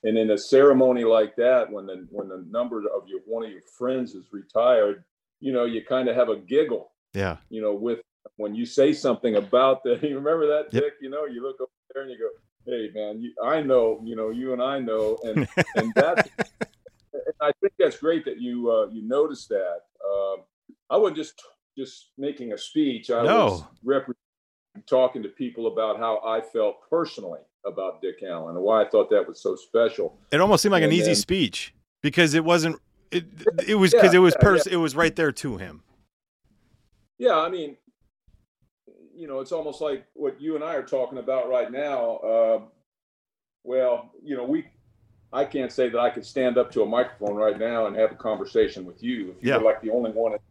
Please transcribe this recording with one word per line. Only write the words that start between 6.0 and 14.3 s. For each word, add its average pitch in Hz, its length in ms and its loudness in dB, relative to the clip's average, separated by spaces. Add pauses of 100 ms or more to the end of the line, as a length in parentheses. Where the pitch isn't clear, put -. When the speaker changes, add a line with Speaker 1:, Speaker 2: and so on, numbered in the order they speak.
Speaker 1:
have 120 160 2
a 107 60 0
giggle. 117 560 -2 (220)
Speaker 2:
Yeah. 95 240 -4 (120)
Speaker 1:
You 110 120 -10
know, 104 120 -2
with, 113 260 -4 (360)
when 104 180 -8
you 117 120 -4
say 139 260 4
something 123 460 0
about 127 460 2
that, 123 200 -2
<laughs> - 0 -
you 143 120 -4
remember 151 320 0
that, 151 260 -2
Speaker 2:
Yep. 151 100 0
Speaker 1:
Dick? - 180 -4
You 131 80 -12
know, 147 160 -6
you 120 160 -12
look 131 200 -10
over 127 100 -10 (220)
there 135 100 -10
and 135 80 -14
you 117 80 -16
go, 110 100 -4 (400)
"Hey, 113 240 -6
man, 107 280 -8
you, 120 100 -10 (100)
I 147 200 0
know, 117 420 2
you 113 140 -10
know, 110 140 -4